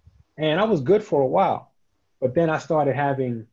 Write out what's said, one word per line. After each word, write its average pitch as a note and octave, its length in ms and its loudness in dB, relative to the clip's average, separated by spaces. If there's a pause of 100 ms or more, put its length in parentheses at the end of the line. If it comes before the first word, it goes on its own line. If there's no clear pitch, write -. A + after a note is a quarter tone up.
(380)
And D#3 220 0
I G#3 60 2
was G#3 160 0
good F#3+ 220 2
for D3 200 0
a C3 40 2
while. D3 440 0 (500)
But B2+ 140 -2
then E3+ 160 2
I D3+ 80 -2
started C#3+ 360 0
having C3 580 -2